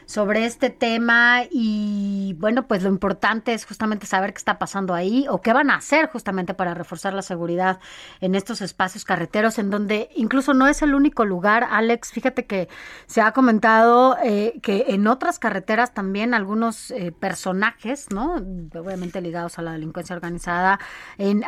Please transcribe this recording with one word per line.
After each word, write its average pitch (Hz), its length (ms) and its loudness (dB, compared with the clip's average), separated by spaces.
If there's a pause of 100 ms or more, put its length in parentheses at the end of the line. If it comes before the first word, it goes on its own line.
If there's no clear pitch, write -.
sobre 214 400 0
este 240 240 -2
tema 233 800 2
y, 208 880 -2
bueno, 220 280 0
pues 196 160 0
lo 196 60 0
importante 202 640 0
es 220 140 -6
justamente 214 400 -4
saber 196 260 -2
qué - 60 -18
está 202 200 -2
pasando 185 360 -4
ahí 208 340 0
o 180 140 -2
qué 226 100 2
van 277 160 4
a 226 80 4
hacer 302 320 0
justamente 196 460 -4
para 180 180 -2
reforzar 175 400 -8
la 196 80 -4
seguridad 180 600 -2 (420)
en 185 120 2
estos 196 280 -4
espacios 185 420 -4
carreteros, 208 540 0
en 208 100 -2
donde 208 480 -2
incluso 269 380 2
no 262 140 6
es 294 120 2
el 294 140 2
único 277 320 4
lugar, 202 440 2
Alex. 226 420 0
Fíjate 254 340 -2
que 185 240 -4 (340)
se - 160 0
ha 214 120 4 (100)
comentado, 233 800 6
eh, 220 400 0
que 202 280 0
en 202 180 2
otras 262 320 0
carreteras 220 520 0
también 202 400 -4
algunos, 220 600 -2
eh, 185 180 -6
personajes, 190 1040 -4
¿no? 269 240 -4
Obviamente 180 840 -8
ligados 170 380 -8
a 170 40 -8
la 165 100 -8
delincuencia 160 420 -10
organizada, 175 640 -2 (400)
en, 202 300 0